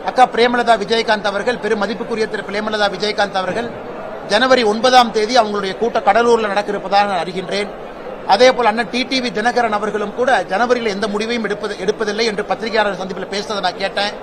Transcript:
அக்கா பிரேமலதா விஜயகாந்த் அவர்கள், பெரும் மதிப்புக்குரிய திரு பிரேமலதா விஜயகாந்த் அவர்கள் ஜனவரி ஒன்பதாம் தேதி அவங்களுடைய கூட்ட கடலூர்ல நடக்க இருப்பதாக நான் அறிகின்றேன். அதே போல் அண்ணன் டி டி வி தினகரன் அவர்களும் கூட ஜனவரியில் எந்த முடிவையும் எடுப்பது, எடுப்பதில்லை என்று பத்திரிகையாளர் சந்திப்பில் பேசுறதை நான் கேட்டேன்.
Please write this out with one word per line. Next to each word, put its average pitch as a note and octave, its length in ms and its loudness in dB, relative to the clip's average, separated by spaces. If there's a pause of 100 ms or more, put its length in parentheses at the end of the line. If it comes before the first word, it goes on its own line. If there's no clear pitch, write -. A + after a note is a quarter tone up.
அக்கா A#3+ 220 4
பிரேமலதா A#3 520 2
விஜயகாந்த் G#3+ 460 0
அவர்கள், G3+ 340 -2
பெரும் G#3 240 -2
மதிப்புக்குரிய G#3+ 460 -4
திரு G#3 220 -6
பிரேமலதா G#3 400 0
விஜயகாந்த் G3+ 440 -2
அவர்கள் F#3+ 360 -2 (580)
ஜனவரி B3+ 340 4
ஒன்பதாம் A#3 480 4
தேதி A3+ 280 2
அவங்களுடைய G3+ 380 0
கூட்ட A3+ 220 0
கடலூர்ல A3+ 480 4
நடக்க G3+ 240 -2
இருப்பதாக G3+ 420 0
நான் E3 120 -2
அறிகின்றேன். F#3 440 -4 (580)
அதே B3 260 6
போல் A#3 140 0
அண்ணன் A3 240 0
டி B3 140 -2
டி C4 160 -2
வி A#3+ 120 -4
தினகரன் A#3 380 0
அவர்களும் G#3 440 -2
கூட A#3+ 280 2
ஜனவரியில் A#3 460 0
எந்த G3+ 200 -2
முடிவையும் A3 360 -2
எடுப்பது, G3+ 400 -4
எடுப்பதில்லை G#3+ 400 -2
என்று G#3+ 200 -2
பத்திரிகையாளர் G3+ 520 0
சந்திப்பில் F#3+ 440 -6
பேசுறதை G3 200 -6
நான் F3+ 160 -2
கேட்டேன். G3+ 360 -2 (100)